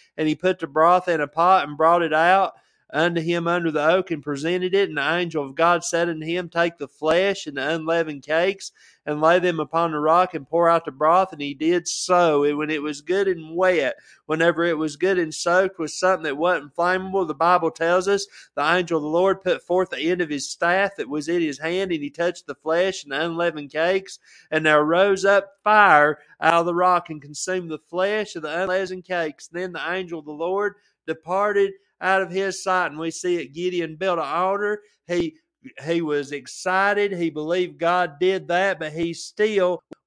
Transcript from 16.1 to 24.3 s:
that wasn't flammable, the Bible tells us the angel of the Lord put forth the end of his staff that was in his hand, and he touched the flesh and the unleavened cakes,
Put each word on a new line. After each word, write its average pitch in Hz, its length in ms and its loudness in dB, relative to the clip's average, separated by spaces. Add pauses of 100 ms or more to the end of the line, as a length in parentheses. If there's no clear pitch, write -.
that 147 160 -4
wasn't 160 360 -2
flammable, 185 540 0
the 151 60 -6
Bible 165 360 2
tells 175 380 0
us 196 180 0 (280)
the 143 80 -2
angel 170 340 0
of 151 60 -2
the 151 60 -6
Lord 185 340 0
put 160 200 -2
forth 180 280 0
the 143 200 -2
end 180 120 0
of 156 80 -4
his 139 200 -6
staff 190 460 0
that 123 140 -8
was 151 180 -6
in 175 140 0
his 143 160 -4
hand, 175 340 -4
and 151 100 -4
he 143 60 -8
touched 170 380 -4
the 143 80 -12
flesh 175 500 -2
and 143 80 -12
the 143 100 -2
unleavened 165 480 -4
cakes, 180 480 -2 (320)